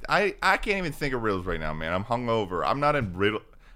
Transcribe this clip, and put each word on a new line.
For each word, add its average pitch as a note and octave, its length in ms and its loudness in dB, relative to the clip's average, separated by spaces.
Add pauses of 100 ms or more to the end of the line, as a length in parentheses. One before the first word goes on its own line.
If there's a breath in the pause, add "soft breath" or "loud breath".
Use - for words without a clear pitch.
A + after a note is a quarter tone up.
I, F#3 320 2
I F#3+ 160 4
can't G3+ 220 -2
even F3 120 -2
think C#3+ 220 -4
of B2 80 -2
riddles G2 240 0
right E2+ 140 -2
now, D#2 140 -4
man. D#2+ 200 -4
I'm F#2 120 0
hungover. A2+ 600 0
I'm A2+ 140 2
not D3 160 2
in G#2 200 -2
riddle, G#2 260 2 (340)